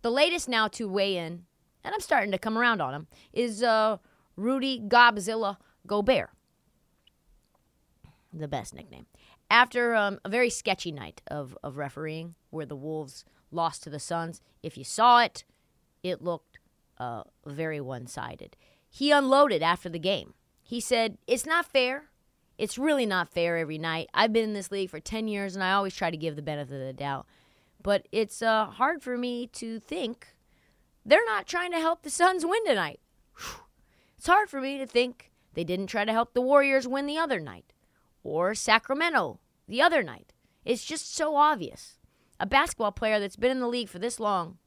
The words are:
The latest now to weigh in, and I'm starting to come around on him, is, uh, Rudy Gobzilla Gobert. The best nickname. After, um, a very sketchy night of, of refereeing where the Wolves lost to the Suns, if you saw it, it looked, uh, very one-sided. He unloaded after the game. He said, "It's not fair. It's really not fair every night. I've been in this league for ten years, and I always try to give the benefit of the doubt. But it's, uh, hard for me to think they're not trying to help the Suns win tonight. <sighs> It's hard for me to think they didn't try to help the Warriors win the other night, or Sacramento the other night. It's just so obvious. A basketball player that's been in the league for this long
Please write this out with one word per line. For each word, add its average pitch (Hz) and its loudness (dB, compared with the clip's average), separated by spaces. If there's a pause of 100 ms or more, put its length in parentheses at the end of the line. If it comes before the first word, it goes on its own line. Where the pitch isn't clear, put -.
The 233 -2
latest 302 2
now 226 2
to 220 -8
weigh 196 0
in, 170 -8 (380)
and - -6
I'm 415 -4
starting 208 0
to 190 -2
come 220 -2
around 233 2
on 135 -4
him, 156 -12 (240)
is, 226 -2
uh, 220 4 (380)
Rudy 254 -2
Gobzilla 214 4 (280)
Gobert. 208 2 (2000)
The 156 -10
best 139 -8
nickname. - -20 (460)
After, 240 6
um, 202 0
a 190 -8
very 240 2
sketchy 185 -4
night 110 -14
of, 139 -10
of 135 -10
refereeing 156 -10 (160)
where 156 -8
the 143 -12
Wolves 151 -10 (280)
lost 165 -4
to 160 -16
the 147 -10
Suns, 165 -6 (220)
if - -12
you 135 -14
saw 240 6
it, - -2 (580)
it 180 -4
looked, 170 -6 (400)
uh, 117 -8 (240)
very 151 -6
one-sided. - -12 (320)
He 285 0
unloaded 269 6
after 175 0
the 165 -8
game. 165 -4 (300)
He 240 -8
said, 226 -2
"It's 240 0
not 330 0
fair. 262 0 (480)
It's 220 -6
really 285 2
not 185 0
fair 170 0
every 156 -4
night. 160 -4
I've 214 2
been 226 2
in 214 -6
this 202 -8
league 196 -4
for 151 -12
ten 220 -6
years, 196 -4
and 190 -4
I 185 2
always 196 0
try 170 -2
to 165 -6
give 151 -6
the 151 -10
benefit 143 -6
of 131 -8
the 131 -10
doubt. 139 -6 (520)
But 196 0
it's, 214 -4
uh, 220 2
hard 277 -2
for 247 -6
me 247 -6
to 226 -10
think 240 -8 (760)
they're 381 6
not 415 -2
trying 349 -4
to 330 0
help 330 0
the 302 -12
Suns 349 2
win 415 0
tonight. 196 0 (380)
<sighs> - -20
It's - -16
hard 392 4
for 269 -6
me 277 -6
to 254 -6
think 247 -2 (220)
they 170 -4
didn't 180 -4
try 208 -2
to 220 0
help 226 0
the 247 2
Warriors 269 4
win 277 -4
the 294 -4
other 277 0
night, 110 -14 (520)
or 175 -2
Sacramento 240 2 (280)
the 233 2
other 330 4
night. 139 -12 (320)
It's 233 -2
just - -10
so 302 -2
obvious. 285 0 (400)
A 190 -2
basketball 262 2
player 214 0
that's 202 -6
been 247 2
in 262 -2
the 240 -2
league 240 -2
for 180 -14
this 233 -6
long 185 -2